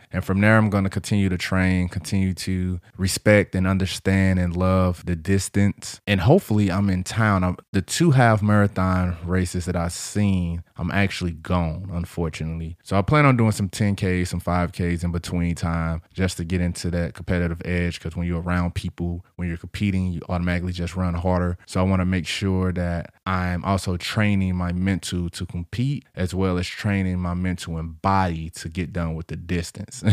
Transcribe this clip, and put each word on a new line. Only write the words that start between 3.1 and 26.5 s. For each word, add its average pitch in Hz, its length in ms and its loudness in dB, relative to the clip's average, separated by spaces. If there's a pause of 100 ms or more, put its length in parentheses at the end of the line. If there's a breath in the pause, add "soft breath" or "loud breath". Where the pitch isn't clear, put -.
and 92 120 2
understand 95 720 2
and 87 160 0
love 92 500 2
the 87 100 -2
distance. 98 920 0
And 98 140 4
hopefully 104 500 4
I'm 101 180 2
in 92 140 0
town. 104 400 2
I'm, 90 140 0 (140)
the 98 120 0
two 165 280 2
half 117 300 6
marathon 92 840 2
races 90 420 -2
that 87 100 -2
I've 87 180 -2
seen, 90 680 0 (120)
I'm 85 160 -4
actually 92 400 0
gone, 82 640 -4
unfortunately. 82 880 -6
So 95 140 -2
I 98 60 2
plan 147 220 4
on 127 120 6
doing 113 140 4
some 98 180 -2
ten 101 260 0
K, 90 300 0
some 87 140 -4
five 87 320 0
Ks 87 320 -2
in 87 80 -2
between 85 420 -2
time 82 480 -4 (140)
just 92 220 -2
to 87 60 -4
get 90 180 -2
into 87 300 -4
that 85 220 -2
competitive 87 500 -2
edge, 87 360 -2
'cause 82 160 -10
when 87 100 -4
you're 87 160 -2
around 87 320 -2
people, 87 500 -6 (120)
when 90 120 -6
you're 85 100 -6
competing, 92 540 -2
you 85 160 -6
automatically 87 440 -2
just 87 240 -6
run 90 180 0
harder. 87 520 0
So - 140 -4
I 92 40 4
wanna 95 220 2
make 92 220 0
sure 92 460 0
that 87 400 -4 (120)
I'm 90 400 -2
also 95 320 0
training 98 580 0
my 87 160 -2
mental 87 600 -2
to - 140 -8
compete, 120 600 -4 (100)
as 90 180 -2
well 92 240 0